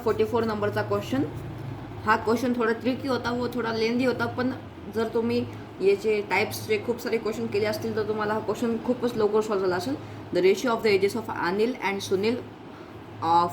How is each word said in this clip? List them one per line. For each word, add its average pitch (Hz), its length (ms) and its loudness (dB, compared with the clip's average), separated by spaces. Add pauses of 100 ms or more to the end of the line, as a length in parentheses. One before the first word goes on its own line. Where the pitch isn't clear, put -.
फोर्टी 220 220 2
फोर 226 180 0
नंबरचा 208 380 0
क्वेश्चन, 208 420 0 (840)
हा - 100 6
क्वेश्चन 240 400 2
थोडा 233 160 2
ट्रिकी 240 360 -2
होता 233 240 0
व 247 220 -2
थोडा 226 200 -2
लेंदी 233 320 2
होता, 240 200 2
पण 247 260 0 (440)
जर 220 180 2
तुम्ही 240 320 2 (360)
याचे 202 480 4
टाइप्सचे 208 560 0
खूप 233 160 -2
सारे 226 160 0
क्वेश्चन 226 300 -2
केले 208 180 0
असतील 214 300 -2
तर 214 120 0
तुम्हाला 214 260 0
हा 220 60 0
क्वेश्चन 226 360 0 (100)
खूपच 240 320 0
लवकर 214 240 4
सॉल्व्ह 196 260 0
झाला 180 80 2
असेल. 254 200 -2 (380)
The 175 80 4
ratio 202 320 4
of 220 100 0
the 214 80 6
ages 196 280 4
of 220 80 -6 (200)
Anil 214 260 2 (160)
and 196 160 -2
Sunil, 208 300 2 (840)
अ, 170 320 6